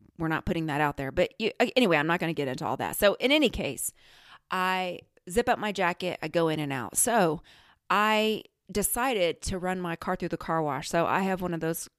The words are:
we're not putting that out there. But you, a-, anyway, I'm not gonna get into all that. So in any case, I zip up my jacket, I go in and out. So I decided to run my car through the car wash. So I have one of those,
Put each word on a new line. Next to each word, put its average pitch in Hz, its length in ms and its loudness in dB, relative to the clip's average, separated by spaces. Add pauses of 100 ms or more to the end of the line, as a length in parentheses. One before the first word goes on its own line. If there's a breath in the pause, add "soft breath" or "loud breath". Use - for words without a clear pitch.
(180)
we're 160 100 -2
not 160 160 -2
putting 165 220 -2
that 147 140 0
out 147 160 0
there. 135 160 -4
But 175 260 0
you, 220 220 -2
a-, 247 160 2
anyway, 185 220 6
I'm 147 100 0
not 170 100 2
gonna 165 140 -2
get 143 160 -2
into 135 180 -4
all 123 120 -2
that. 95 180 -4
So 202 240 4
in 247 100 2
any 294 180 4
case, - 440 -6 (580 loud breath)
I 185 500 -2 (300)
zip 196 180 0
up 233 120 2
my 208 100 -2
jacket, 180 500 -2
I 151 60 -6
go 165 220 2
in 156 100 0
and 147 140 -4
out. 123 240 -6
So 185 460 2 (460 soft breath)
I 214 540 2 (280)
decided 202 720 0
to 190 160 -4
run 180 220 -2
my 170 140 -4
car 185 220 -4
through 175 140 -4
the 165 60 -4
car 165 260 -2
wash. 147 260 -2
So 170 180 2
I 139 140 2
have 190 220 0
one 175 120 -4
of 165 60 -4
those, 165 280 -4 (100)